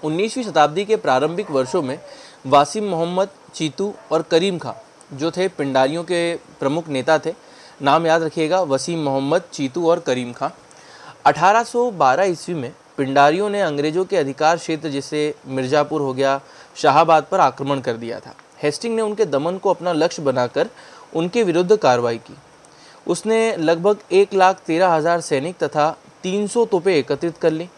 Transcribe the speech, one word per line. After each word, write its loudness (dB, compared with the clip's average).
उन्नीसवीं -4
शताब्दी 2
के 0
प्रारंभिक 0
वर्षों 0
में -6
वासिम 4
मोहम्मद, -2
चीतू -4
और 2
करीम 0
खां -10
जो -4
थे -2
पिंडारियों 0
के -2
प्रमुख -6
नेता 0
थे। -6
नाम 2
याद 2
रखिएगा, -2
वसीम -2
मोहम्मद, 0
चीतू -2
और 4
करीम -4
खां। -6
अठारह 4
सौ -2
बारह 2
ईस्वी -4
में -8
पिंडारियों 2
ने -2
अंग्रेज़ों 0
के -2
अधिकार 0
क्षेत्र -6
जैसे -4
मिर्ज़ापुर -2
हो -4
गया, 0
शाहाबाद 4
पर 0
आक्रमण 0
कर -4
दिया -8
था। -20
हेस्टिंग -2
ने 0
उनके -2
दमन -2
को 0
अपना -2
लक्ष्य -2
बनाकर -2
उनके 0
विरुद्ध 2
कार्रवाई 2
की। -18
उसने 0
लगभग 2
एक 4
लाख 4
तेरह 2
हज़ार 2
सैनिक -4
तथा 0
तीन -2
सौ 2
तोपें 0
एकत्रित -2
कर 2
लीं -6